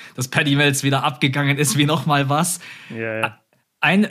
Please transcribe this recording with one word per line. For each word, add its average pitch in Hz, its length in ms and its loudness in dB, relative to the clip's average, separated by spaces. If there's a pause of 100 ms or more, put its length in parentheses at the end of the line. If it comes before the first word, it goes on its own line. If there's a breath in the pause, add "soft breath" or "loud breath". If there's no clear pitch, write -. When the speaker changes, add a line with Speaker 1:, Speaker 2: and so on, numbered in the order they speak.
(160 loud breath)
Speaker 1:
dass 127 140 -6
Paddy 147 260 0
Mills 143 280 2
wieder 135 200 0
abgegangen 143 540 0
ist 143 200 0
wie 147 80 4
nochmal 143 440 0
was. 160 320 -2 (280 loud breath)
Speaker 2:
Ja, 113 300 -6
ja. 110 200 -6 (420)
Speaker 1:
Ein, 190 300 4